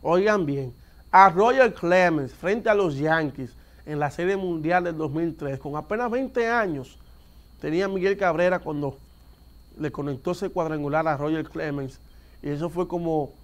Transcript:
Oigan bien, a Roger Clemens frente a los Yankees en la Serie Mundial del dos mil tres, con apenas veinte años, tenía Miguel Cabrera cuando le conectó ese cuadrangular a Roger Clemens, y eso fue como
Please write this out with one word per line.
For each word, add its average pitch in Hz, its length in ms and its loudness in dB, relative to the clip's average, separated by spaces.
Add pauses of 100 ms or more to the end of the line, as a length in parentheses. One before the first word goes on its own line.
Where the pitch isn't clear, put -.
Oigan 185 440 2
bien, 139 260 -6 (400)
a 190 160 10
Roger 226 460 4
Clemens 170 580 2
frente 214 380 -2
a 214 40 6
los 185 220 0
Yankees 147 580 -2 (300)
en 147 140 -6
la 147 120 -2
Serie 175 240 -2
Mundial 175 500 -2
del 170 120 -4
dos 156 140 -4
mil 160 260 -4
tres, 139 240 -8
con 147 160 -8
apenas 214 340 -4
veinte 240 380 -2
años, 190 500 -2 (640)
tenía 165 260 -2
Miguel 196 300 0
Cabrera 180 440 2
cuando 147 360 -6 (840)
le 147 140 -4
conectó 143 380 -6
ese 180 180 -4
cuadrangular 156 580 -2
a 151 120 0
Roger 156 260 -2
Clemens, 143 560 -8 (420)
y 143 60 -6
eso 147 220 -4
fue 175 180 -4
como 165 440 -2 (120)